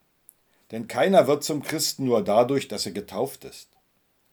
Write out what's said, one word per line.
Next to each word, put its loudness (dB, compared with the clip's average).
Denn -10
keiner 4
wird 2
zum -4
Christen -4
nur 2
dadurch, 2
dass -8
er -10
getauft -8
ist. -20